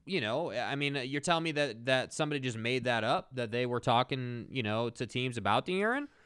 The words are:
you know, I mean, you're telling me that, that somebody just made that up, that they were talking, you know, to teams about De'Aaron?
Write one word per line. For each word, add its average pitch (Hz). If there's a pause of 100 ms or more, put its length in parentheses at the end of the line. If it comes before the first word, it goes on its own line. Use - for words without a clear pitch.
you 185
know, 123
I 117
mean, 139
you're 139
telling 165
me 165
that, 123
that 131
somebody 151
just 127
made 120
that 120
up, 147
that 120
they 123
were 120
talking, 123
you 131
know, 113
to 123
teams 123
about 104
De'Aaron? 220 (180)